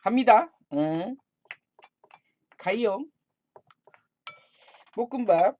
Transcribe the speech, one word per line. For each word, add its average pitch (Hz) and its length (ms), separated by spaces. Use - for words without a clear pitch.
갑니다. 240 480
응. 165 420
가요. 202 400
볶음밥. 226 680